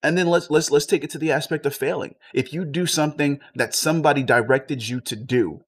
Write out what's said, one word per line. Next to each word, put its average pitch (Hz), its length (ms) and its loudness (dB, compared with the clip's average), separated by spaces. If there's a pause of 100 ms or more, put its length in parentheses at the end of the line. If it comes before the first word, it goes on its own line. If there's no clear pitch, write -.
And 160 160 2
then 180 100 2
let's, 165 220 2
let's, 160 200 2
let's 147 160 4
take 170 160 2
it - 80 -8
to - 80 -12
the 156 140 0
aspect 151 320 -2
of 143 100 -2
failing. 143 400 -4 (200)
If - 180 -2
you 170 120 -6
do 165 220 -2
something 147 540 0 (140)
that - 200 -2
somebody 151 480 2
directed 123 640 2
you 123 140 -6
to 120 160 -8
do 107 520 -2